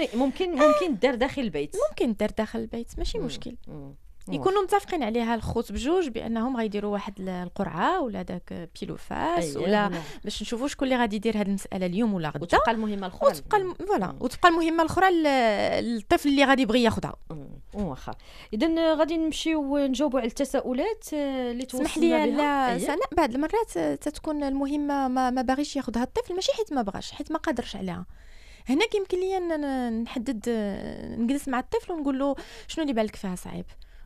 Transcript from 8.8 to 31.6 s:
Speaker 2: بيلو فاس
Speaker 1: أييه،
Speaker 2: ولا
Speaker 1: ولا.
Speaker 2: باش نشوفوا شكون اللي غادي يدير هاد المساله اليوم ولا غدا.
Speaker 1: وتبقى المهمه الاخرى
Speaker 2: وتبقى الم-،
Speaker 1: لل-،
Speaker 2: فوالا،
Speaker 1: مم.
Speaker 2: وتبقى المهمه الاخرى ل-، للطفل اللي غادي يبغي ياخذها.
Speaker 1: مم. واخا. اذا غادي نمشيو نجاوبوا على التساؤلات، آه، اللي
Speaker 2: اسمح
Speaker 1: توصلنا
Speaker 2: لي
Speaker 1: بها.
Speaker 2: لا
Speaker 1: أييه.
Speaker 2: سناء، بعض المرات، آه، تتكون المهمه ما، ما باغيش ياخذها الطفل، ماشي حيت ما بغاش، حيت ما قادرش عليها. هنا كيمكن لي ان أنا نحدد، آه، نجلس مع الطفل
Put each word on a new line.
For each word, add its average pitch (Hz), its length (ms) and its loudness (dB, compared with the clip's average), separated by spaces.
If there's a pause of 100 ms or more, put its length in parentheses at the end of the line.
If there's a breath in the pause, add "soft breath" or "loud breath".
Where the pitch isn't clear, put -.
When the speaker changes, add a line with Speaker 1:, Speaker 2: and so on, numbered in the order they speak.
Speaker 2:
بيلو 156 140 -6
فاس - 480 -2
Speaker 1:
أييه، 143 140 -4
Speaker 2:
ولا 208 300 2
Speaker 1:
ولا. 175 140 -4 (220 loud breath)
Speaker 2:
باش 208 180 -6
نشوفوا 233 260 -4
شكون 277 200 -2
اللي 254 120 4
غادي 220 160 2
يدير 214 240 0
هاد 202 80 0
المساله 190 380 -2
اليوم 202 280 0
ولا 160 160 -2
غدا. 143 120 -6
Speaker 1:
وتبقى 320 300 4
المهمه 208 360 -2
الاخرى 554 220 4
Speaker 2:
وتبقى - 280 2
الم-، 370 220 0
Speaker 1:
لل-، 359 80 -6
Speaker 2:
فوالا، 302 200 2
Speaker 1:
مم. 135 140 -8
Speaker 2:
وتبقى 175 280 4
المهمه 330 340 4
الاخرى 339 280 4
ل-، 254 720 4
للطفل 240 460 2
اللي 277 160 8
غادي 262 160 6
يبغي 240 220 6
ياخذها. 196 320 2 (140)
Speaker 1:
مم. 151 180 -10 (260)
واخا. 147 400 -6 (400 loud breath)
اذا 320 420 4
غادي 320 220 2
نمشيو 311 600 0
نجاوبوا 269 420 2
على 226 80 0
التساؤلات، 269 840 -2
آه، 269 380 -2
اللي 240 120 -6
Speaker 2:
اسمح 254 300 -2
Speaker 1:
توصلنا 320 120 4
Speaker 2:
لي 311 260 4
Speaker 1:
بها. 285 60 0
Speaker 2:
لا 277 360 4
Speaker 1:
أييه. - 120 0
Speaker 2:
سناء، 349 320 -2
بعض 277 180 4
المرات، 359 420 0
آه، 302 180 0
تتكون 294 480 -4
المهمه 277 640 0
ما، 254 220 2
ما 254 120 0
باغيش 262 340 0
ياخذها 240 280 -2
الطفل، 370 320 -4
ماشي 381 180 0
حيت 415 200 -2
ما 262 80 2
بغاش، 196 300 -6
حيت - 200 -8
ما 320 60 0
قادرش 240 380 -2
عليها. 185 300 -6 (640 soft breath)
هنا 320 220 4
كيمكن 381 280 0
لي 381 180 0
ان 349 140 0
أنا 269 380 -2
نحدد، 226 580 -4
آه، 214 680 -4
نجلس 240 320 0
مع 247 120 0
الطفل 440 320 -4